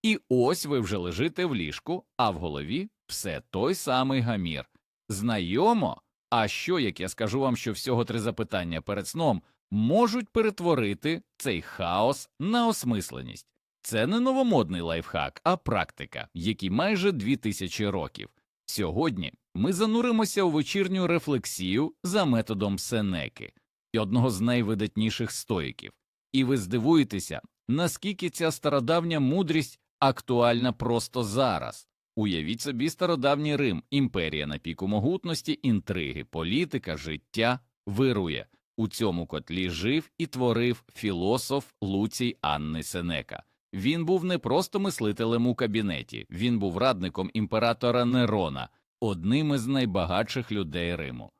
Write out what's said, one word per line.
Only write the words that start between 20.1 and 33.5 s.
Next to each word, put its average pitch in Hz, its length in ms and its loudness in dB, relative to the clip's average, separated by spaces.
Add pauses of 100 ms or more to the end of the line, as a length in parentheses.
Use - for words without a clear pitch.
у 180 80 4
вечірню 185 560 2
рефлексію 135 880 0 (100)
за 190 200 2
методом 107 540 2
Сенеки, 90 720 -4 (400)
і 113 60 0
одного 117 320 4
з 95 100 -4
найвидатніших 110 920 0
стоїків. 71 640 -4 (400)
І 131 120 4
ви 131 120 2
здивуєтеся, 110 840 2 (280)
наскільки 175 640 -2
ця 160 200 0
стародавня 156 680 0
мудрість 156 600 2 (180)
актуальна 120 720 4
просто 117 520 -2
зараз. 101 640 -2 (280)
Уявіть 98 440 0
собі 139 300 -2
стародавній 147 680 0